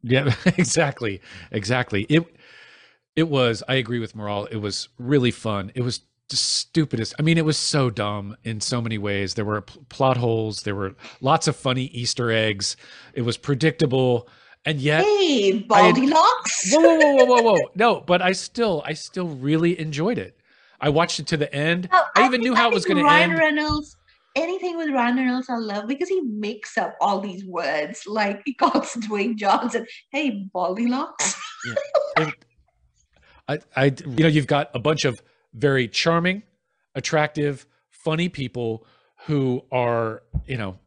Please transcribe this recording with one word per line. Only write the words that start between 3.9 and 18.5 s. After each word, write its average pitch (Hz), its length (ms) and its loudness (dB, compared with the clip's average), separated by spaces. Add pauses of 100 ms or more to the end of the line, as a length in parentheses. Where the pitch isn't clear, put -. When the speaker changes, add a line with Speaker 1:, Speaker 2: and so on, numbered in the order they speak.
Speaker 1:
with 113 160 -8
Maral. 104 340 -4
It 113 80 -8
was 101 300 -6 (100)
really 123 340 2
fun. 101 440 -6
It 127 60 -6
was 120 180 -4 (300)
the 131 80 -4
stupidest. - 800 -2
I 147 40 0
mean, 165 140 4
it 160 60 2
was 151 140 0
so 135 320 0
dumb 104 560 -6
in 110 160 -6
so 123 200 -4
many 113 160 -4
ways. 101 360 -2
There 110 100 -4
were 104 160 -2
pl-, - 300 -18
plot 131 260 2
holes. 113 480 -2
There 101 120 -4
were 98 200 -6 (240)
lots 156 300 2
of 143 80 -4
funny 127 300 -2
Easter 120 440 -4
eggs. 107 460 0 (360)
It 123 100 -4
was 113 120 -2
predictable, 131 920 0 (340)
and 147 160 -2
yet 151 240 2
Speaker 2:
Hey, 269 680 2
Speaker 1:
I 202 120 8
had 220 140 8
Speaker 2:
Baldy 262 120 2
Locks. 330 680 2
Speaker 1:
Whoa, 302 80 6
whoa, 330 160 8
whoa, 285 280 6
whoa, - 0 -
whoa, 247 160 4 (100)
whoa. 180 240 2
No, 214 240 2
but 175 220 0
I 185 100 2
still, 190 540 -2